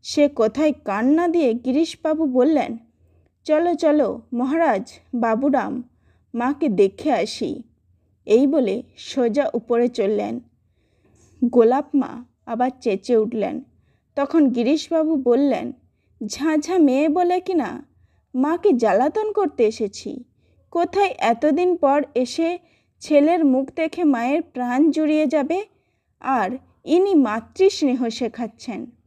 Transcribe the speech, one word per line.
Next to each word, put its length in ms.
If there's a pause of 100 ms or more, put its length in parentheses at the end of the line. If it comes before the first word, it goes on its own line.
সে 260
কোথায় 440 (120)
কান 220
না 220
দিয়ে 260
গিরিশবাবু 720
বললেন, 500 (680)
"চলো 300
চলো 460 (140)
মহারাজ, 580 (220)
বাবুরাম, 720 (500)
মাকে 340
দেখে 440
আসি।" 500 (640)
এই 220
বলে 360 (140)
সোজা 580
উপরে 340
চললেন। 520 (1040)
গোলাপ 400 (100)
মা 300 (220)
আবার 240 (100)
চেঁচে 360
উঠলেন। 440 (540)
তখন 360
গিরিশবাবু 680
বললেন, 560 (540)
"ঝাঁঝা 520
মেয়ে 300
বলে 320
কিনা 440 (500)
মাকে 380
জ্বালাতন 600
করতে 340
এসেছি, 580 (460)
কোথায় 480
এতদিন 580
পর 280 (100)
এসে 440 (420)
ছেলের 440
মুখ 320
দেখে 280
মায়ের 380
প্রাণ 480
জুড়িয়ে 360
যাবে, 380 (560)
আর 380 (260)
ইনি 300
মাতৃস্নেহ 920
শেখাচ্ছেন।" 800 (200)